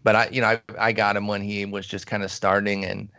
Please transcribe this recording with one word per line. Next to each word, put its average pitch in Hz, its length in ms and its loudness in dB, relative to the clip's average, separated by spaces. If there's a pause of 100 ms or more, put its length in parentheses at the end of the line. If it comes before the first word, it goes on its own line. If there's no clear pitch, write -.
But 110 100 6
I, 110 160 4
you 127 100 -4
know, 113 60 2
I, 113 140 2 (180)
I 113 140 2
got 104 240 2
him 101 100 -2
when 101 160 -2
he 101 220 -4
was 101 200 -6
just 98 220 -10
kinda 101 220 -4
starting 98 560 0
and 98 240 -6 (100)